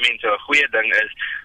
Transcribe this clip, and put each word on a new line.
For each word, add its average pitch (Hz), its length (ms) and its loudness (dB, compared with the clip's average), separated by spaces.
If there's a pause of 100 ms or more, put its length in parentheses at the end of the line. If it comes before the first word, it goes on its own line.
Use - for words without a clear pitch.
mense 117 180 -4
'n 104 120 2
goeie 143 320 2
ding 110 240 0
is, 110 180 0 (320)